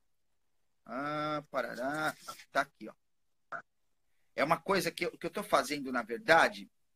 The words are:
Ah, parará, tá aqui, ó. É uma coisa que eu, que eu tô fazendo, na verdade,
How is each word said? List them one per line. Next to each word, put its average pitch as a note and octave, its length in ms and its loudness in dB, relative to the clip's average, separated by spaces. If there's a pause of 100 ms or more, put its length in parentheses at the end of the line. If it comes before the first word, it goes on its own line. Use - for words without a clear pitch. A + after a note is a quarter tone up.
(880)
Ah, D3 640 -6
parará, C3+ 640 -4 (380)
tá C#3 100 2
aqui, - 260 -8
ó. - 40 -12 (1400)
É A2+ 80 0
uma D#3 140 2
coisa F#3 320 0
que - 160 -4
eu, D#3+ 100 -6
que - 100 -8
eu E3 40 -4
tô G#3 120 -6
fazendo, C#3 500 0
na B2 100 0
verdade, A#2 680 4 (280)